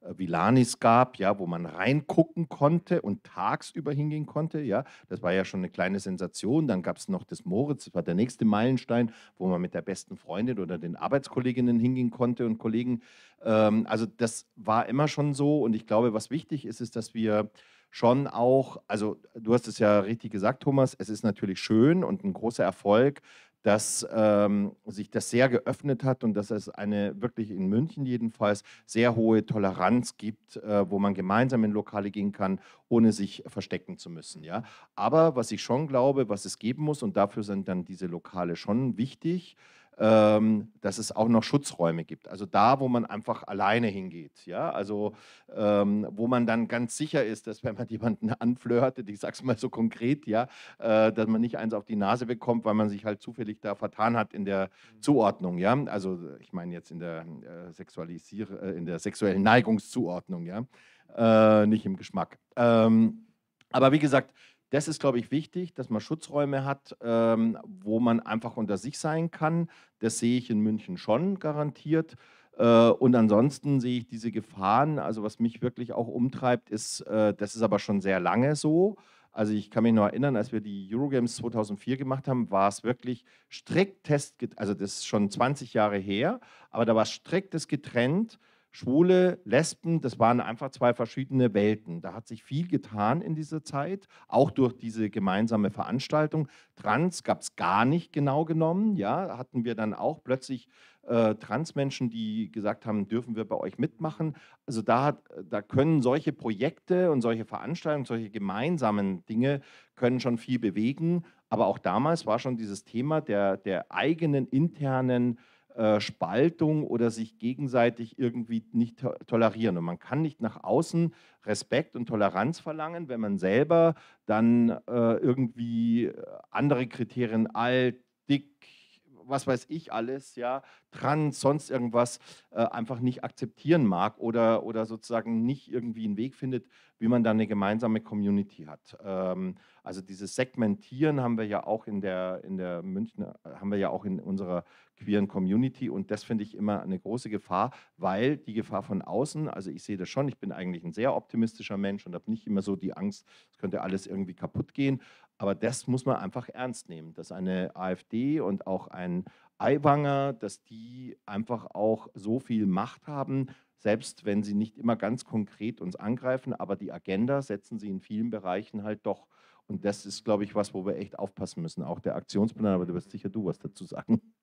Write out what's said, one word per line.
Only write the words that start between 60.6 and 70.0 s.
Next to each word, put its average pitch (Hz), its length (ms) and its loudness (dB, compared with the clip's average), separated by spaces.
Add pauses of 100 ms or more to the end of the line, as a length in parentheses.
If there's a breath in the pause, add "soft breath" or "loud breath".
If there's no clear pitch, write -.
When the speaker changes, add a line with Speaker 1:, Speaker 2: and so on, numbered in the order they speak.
Speaker 1:
äh, 110 500 8
nicht 107 180 2
im 98 120 -4
Geschmack. - 420 -8 (160)
Ähm, 113 720 6 (460)
aber 127 180 6
wie 147 80 6
gesagt, 143 340 2 (380 soft breath)
das 143 160 0
ist, 156 140 -6
glaub 135 160 2
ich, 113 140 -4
wichtig, 170 420 -4
dass - 160 -10
man 107 140 -2
Schutzräume 143 600 -2
hat, 139 380 -6
ähm, 113 640 2
wo 104 360 -2
man 117 200 4
einfach 113 380 -6
unter 101 180 -2
sich 127 220 -8
sein 160 320 -2
kann. 165 400 -2 (280 soft breath)
Das 113 200 -2